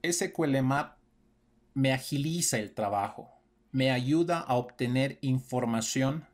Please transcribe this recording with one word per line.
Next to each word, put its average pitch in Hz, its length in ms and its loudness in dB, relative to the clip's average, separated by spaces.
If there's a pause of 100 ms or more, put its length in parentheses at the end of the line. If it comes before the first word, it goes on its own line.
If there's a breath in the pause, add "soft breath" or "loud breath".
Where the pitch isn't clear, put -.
S 175 280 -2
Q 165 140 0
L 135 160 2
Map 135 380 0 (720)
me 135 180 4
agiliza 143 680 -2
el 101 140 -8
trabajo, 101 560 -2 (440)
me 131 180 2
ayuda 160 480 2
a 131 140 -2
obtener 123 680 0
información 131 1160 0